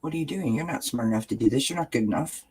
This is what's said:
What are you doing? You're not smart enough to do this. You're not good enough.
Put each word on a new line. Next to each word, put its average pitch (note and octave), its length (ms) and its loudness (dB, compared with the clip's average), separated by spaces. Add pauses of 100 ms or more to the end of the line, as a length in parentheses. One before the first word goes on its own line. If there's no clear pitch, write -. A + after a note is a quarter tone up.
What D#3+ 120 -6
are D#3+ 60 -4
you E3 80 0
doing? E3+ 280 0
You're D3+ 120 0
not - 180 -4
smart A#2 240 -2
enough A2 200 2
to - 60 -2
do A2+ 140 2
this. B2+ 220 4
You're E3 80 -4
not E3 120 -2
good A#2 120 2
enough. A2 480 -2